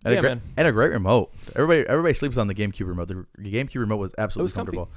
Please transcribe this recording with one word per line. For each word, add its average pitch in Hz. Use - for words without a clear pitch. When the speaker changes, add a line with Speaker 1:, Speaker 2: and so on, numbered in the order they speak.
Speaker 1:
And 113
Speaker 2:
yeah, 120
Speaker 1:
a -
gre-, 123
Speaker 2:
man. 120
Speaker 1:
and 165
a 147
great 110
remote. 104
Everybody, 156
everybody 156
sleeps 131
on 113
the 101
GameCube 101
remote. 87
The, 92
the 101
GameCube 131
remote 107
was 95
Speaker 2:
It -
Speaker 1:
absolutely 107
Speaker 2:
was 180
comfy. -
Speaker 1:
comfortable. 87